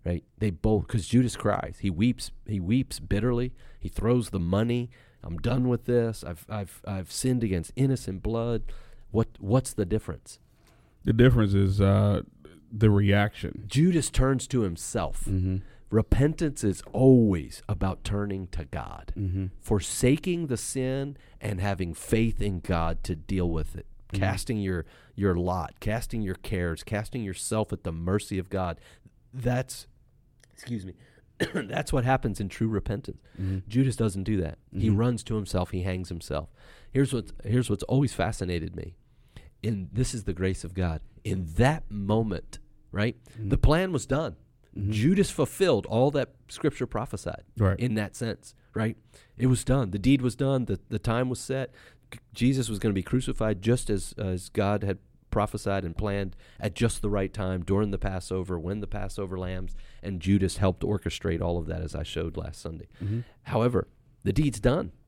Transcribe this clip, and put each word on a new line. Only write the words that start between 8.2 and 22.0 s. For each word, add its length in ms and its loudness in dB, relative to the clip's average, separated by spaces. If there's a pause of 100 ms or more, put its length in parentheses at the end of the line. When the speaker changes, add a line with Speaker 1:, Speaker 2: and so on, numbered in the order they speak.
Speaker 1:
blood." 500 -2 (380)
What, 180 2 (120)
what's 340 2
the 100 0
difference? 540 -4 (680)
Speaker 2:
The 80 2
difference 400 8
is, 280 4
uh, 420 6 (500)
the 180 6
reaction. 760 2
Speaker 1:
Judas 440 4
turns 380 2
to 120 2
himself. 640 -2
Speaker 2:
Mm-hmm. 320 0 (340)
Speaker 1:
Repentance 720 2
is 200 0 (100)
always 760 6
about 360 -2
turning 440 -2
to 180 -6
God, 520 -10
Speaker 2:
Mm-hmm. 280 -2 (140)
Speaker 1:
forsaking 840 0
the 100 -2
sin 600 -4 (240)
and 200 -4
having 340 -2
faith 460 0